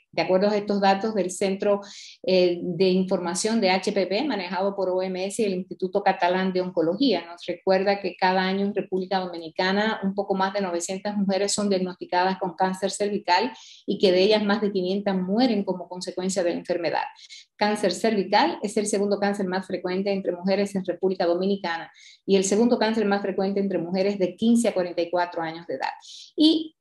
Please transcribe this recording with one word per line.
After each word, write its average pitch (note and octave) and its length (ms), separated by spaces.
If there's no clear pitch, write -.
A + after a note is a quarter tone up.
De E3+ 120
acuerdo F#3 260
a G#3+ 80
estos G3+ 240
datos G3 320
del F#3 160
Centro, G3+ 520
eh, F3+ 360
de F3+ 300
Información F#3 720
de F#3+ 80
H F#3+ 220
P G3 140
V, G3 180
manejado G3 520
por F#3 140
O F#3 140
M F#3 200
S G3 200
y - 20
el G3 80
Instituto F#3+ 480
Catalán F#3 520
de F#3 80
Oncología, F3+ 680
nos - 180
recuerda F#3+ 560
que F3+ 140
cada F#3 260
año F#3+ 240
en G3+ 80
República F#3+ 460
Dominicana F#3 840
un G3 120
poco G3 180
más F#3+ 200
de G3+ 80
novecientas F#3+ 540
mujeres G3 380
son G#3 160
diagnosticadas F#3 720
con F3+ 160
cáncer F#3+ 340
cervical G3+ 640
y - 140
que F#3+ 120
de F#3 120
ellas G#3 200
más G#3 180
de G3+ 100
quinientas G3 440
mueren G3+ 480
como F3+ 240
consecuencia F#3 560
de E3+ 60
la E3+ 80
enfermedad. F3 460
Cáncer G#3 360
cervical G#3+ 680
es G3+ 120
el G#3 120
segundo G3+ 320
cáncer G3+ 260
más F#3 220
frecuente F#3 440
entre G3 200
mujeres G3 440
en F#3 80
República F#3 440
Dominicana F3 640
y G3 120
el F#3+ 60
segundo A#3 360
cáncer A3 260
más G3+ 160
frecuente G3 380
entre F#3+ 180
mujeres F#3+ 400
de F3 180
quince A3+ 320
a F#3+ 60
cuarenta F3 300
y E3+ 80
cuatro F3 320
años E3 240
de - 80
edad. - 160
Y, - 460